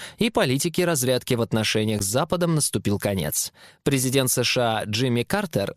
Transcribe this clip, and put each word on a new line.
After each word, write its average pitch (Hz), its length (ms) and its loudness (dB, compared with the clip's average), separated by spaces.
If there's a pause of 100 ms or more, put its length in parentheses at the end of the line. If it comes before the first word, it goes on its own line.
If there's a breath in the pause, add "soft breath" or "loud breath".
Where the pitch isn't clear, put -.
(160 loud breath)
и 226 140 0
политике 170 560 0
разрядки 127 480 0
в 117 80 2
отношениях 107 600 0
с 98 40 0
Западом 165 500 0
наступил 101 420 0
конец. 95 540 -2 (320 loud breath)
Президент 131 460 2
С 127 120 0
Ш 123 200 0
А 113 240 0
Джимми 120 360 0
Картер 196 540 -2